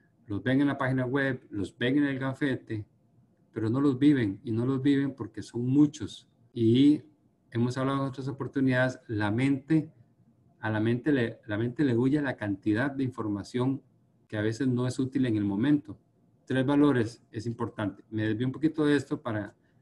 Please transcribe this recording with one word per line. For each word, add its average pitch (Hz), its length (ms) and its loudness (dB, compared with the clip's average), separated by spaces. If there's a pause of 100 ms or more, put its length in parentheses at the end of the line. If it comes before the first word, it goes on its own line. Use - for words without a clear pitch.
(260)
los 101 160 -8
ven 131 200 2
en 143 60 2
la 139 80 -2
página 131 280 0
web, 135 460 -2
los 98 260 -6
ven 135 220 0
en 147 60 4
el 139 140 -2
gafete, 127 680 -4 (640)
pero 110 160 -2
no 123 120 0
los 139 180 2
viven 127 440 4
y 117 100 -6
no 117 140 0
los 131 160 -2
viven 139 320 2
porque 104 280 -10
son 120 240 -6
muchos. 135 640 2 (240)
Y 127 500 4 (480)
hemos 123 280 -2
hablado 135 240 -2
en 139 60 -4
otras 131 200 -8
oportunidades, 135 800 0
la 104 240 -2
mente, 139 600 0 (720)
a 110 80 -6
la 107 120 0
mente 123 320 0
le, 117 340 -2
la 107 100 -4
mente 120 280 -2
le 123 120 2
huye 135 240 2
la 135 160 -4
cantidad 107 540 -2
de 135 140 -4
información 120 760 -4 (480)
que - 80 -8
a 104 60 -2
veces 110 260 0
no 123 180 0
es 123 120 -4
útil 131 260 0
en 113 120 0
el 104 80 0
momento. 107 540 0 (460)
Tres 131 220 0
valores 139 640 2
es 113 160 -10
importante. 110 640 -6
Me 110 140 -4
desvío 110 220 -2
un 131 60 -4
poquito 151 320 -2
de 147 100 4
esto 143 280 -4
para 107 320 -6 (280)